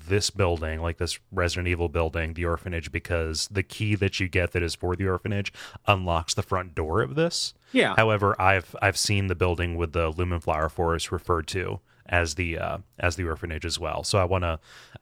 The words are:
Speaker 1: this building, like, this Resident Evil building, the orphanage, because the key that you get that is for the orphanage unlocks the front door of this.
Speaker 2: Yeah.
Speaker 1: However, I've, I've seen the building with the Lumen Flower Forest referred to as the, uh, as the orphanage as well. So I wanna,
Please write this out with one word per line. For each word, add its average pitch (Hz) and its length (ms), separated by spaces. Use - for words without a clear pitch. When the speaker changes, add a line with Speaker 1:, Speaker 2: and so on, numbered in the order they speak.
Speaker 1:
this 101 200
building, 82 520
like, 85 160
this - 200
Resident 90 380
Evil 85 180
building, 82 460
the 85 100
orphanage, 85 480
because 82 580
the 98 140
key 107 320
that 95 240
you 95 80
get 87 240
that 87 120
is 82 120
for 90 220
the 95 100
orphanage 98 460
unlocks 90 480
the 101 100
front 90 320
door 85 260
of 131 140
this. - 380
Speaker 2:
Yeah. 156 240
Speaker 1:
However, 104 460
I've, 95 400
I've 98 160
seen 98 300
the 90 80
building 87 420
with 82 160
the 82 160
Lumen 87 320
Flower 78 260
Forest 82 460
referred 82 360
to 95 300
as 85 260
the, 85 220
uh, - 200
as 87 200
the 92 80
orphanage 80 400
as 80 120
well. 78 260
So - 140
I 95 60
wanna, 87 360